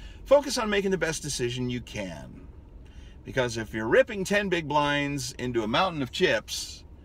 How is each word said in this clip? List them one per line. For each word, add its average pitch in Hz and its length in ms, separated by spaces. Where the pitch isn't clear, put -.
Focus 277 340
on 220 120
making 202 220
the 185 60
best 160 240
decision 127 480
you 123 120
can. 85 600
Because 120 320
if 110 160
you're 110 140
ripping 202 360
ten 202 240
big 170 180
blinds 143 680
into 123 300
a 104 40
mountain 160 340
of 120 100
chips - 720